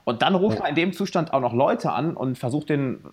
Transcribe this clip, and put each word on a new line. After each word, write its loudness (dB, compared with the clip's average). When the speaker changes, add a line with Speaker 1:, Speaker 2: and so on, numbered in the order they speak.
Speaker 1:
Und -2
dann 4
ruft 2
Speaker 2:
Ja. -6
Speaker 1:
man -2
in -2
dem 2
Zustand -2
auch 2
noch 0
Leute 2
an -2
und -2
versucht, -4
den, -2